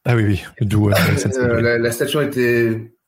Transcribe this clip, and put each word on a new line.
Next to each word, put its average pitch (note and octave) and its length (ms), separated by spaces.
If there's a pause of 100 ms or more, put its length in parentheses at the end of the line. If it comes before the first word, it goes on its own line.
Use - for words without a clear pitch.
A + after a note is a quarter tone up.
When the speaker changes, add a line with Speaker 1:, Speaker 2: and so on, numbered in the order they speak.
Speaker 1:
Ah A#2+ 120
oui, A2 100
oui, G2+ 160 (180)
d'où, G#2 280
euh, - 20
la G2+ 60
Speaker 2:
Euh, G2 180
Speaker 1:
S - 120
N - 60
C B2+ 80
F. A#2 200
Speaker 2:
la, A#2 180
la A#2 140
station D3+ 280
était A#2+ 720 (160)